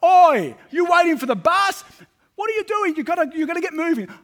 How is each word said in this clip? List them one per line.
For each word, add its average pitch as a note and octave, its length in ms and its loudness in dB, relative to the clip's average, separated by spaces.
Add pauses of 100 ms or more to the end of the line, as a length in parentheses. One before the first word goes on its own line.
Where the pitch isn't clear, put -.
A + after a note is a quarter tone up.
Oi, D#4+ 520 4 (160)
you E4+ 140 0
waiting F4 320 2
for A#3+ 80 -8
the A#3+ 100 -2
bus? F4+ 480 -2 (520)
What G#4+ 140 -6
are A4 40 -4
you A4 100 -4
doing? G#4 320 -2
You D#4 80 -6
gotta, E4 320 -4
you D#4 120 -4
gotta E4+ 140 -4
get F4 120 -6
moving. D#4 360 -4 (140)